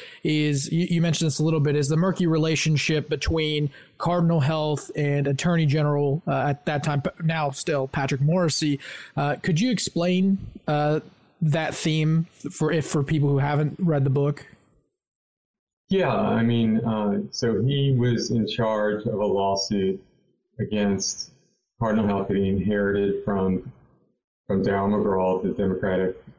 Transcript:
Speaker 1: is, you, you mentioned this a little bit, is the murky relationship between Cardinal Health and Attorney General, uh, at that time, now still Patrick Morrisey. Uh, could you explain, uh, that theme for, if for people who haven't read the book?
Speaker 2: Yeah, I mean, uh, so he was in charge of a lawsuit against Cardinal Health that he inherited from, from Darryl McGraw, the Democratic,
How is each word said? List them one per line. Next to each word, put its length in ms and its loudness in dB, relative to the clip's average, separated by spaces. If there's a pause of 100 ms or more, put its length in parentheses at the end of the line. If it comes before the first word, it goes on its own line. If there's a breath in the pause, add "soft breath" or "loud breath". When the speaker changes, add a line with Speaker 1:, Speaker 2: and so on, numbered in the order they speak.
(240 loud breath)
Speaker 1:
is, 480 0
you, 180 0
you 100 2
mentioned 280 0
this 100 -2
a 60 0
little 160 2
bit, 160 2
is 120 0
the 80 2
murky 300 2
relationship 840 0
between 600 0 (260 loud breath)
Cardinal 440 2
Health 560 0
and 320 0
Attorney 380 2
General, 600 2
uh, 220 0
at 180 -4
that 160 -2
time, 180 0 (220)
now 300 0
still 340 -2
Patrick 340 -4
Morrisey. 600 0 (360 loud breath)
Uh, 200 0
could 240 0
you 100 2
explain, 680 0 (280)
uh, 320 0 (420)
that 360 0
theme 500 0 (240)
for, 220 -2
if 140 0
for 180 -2
people 240 2
who 100 2
haven't 400 0
read 240 2
the 80 2
book? 360 0 (1400)
Speaker 2:
Yeah, 200 2
I 320 0
mean, 420 2
uh, 340 0 (120)
so 320 -2
he 340 2
was 360 0
in 160 2
charge 580 -2
of 80 -2
a 120 0
lawsuit 760 0 (580)
against 720 -2 (480)
Cardinal 260 0
Health 220 -2
that 80 0
he 120 2
inherited 760 0
from, 480 -2 (720)
from 160 0
Darryl 260 0
McGraw, 540 0
the 80 -2
Democratic, 680 -2 (220)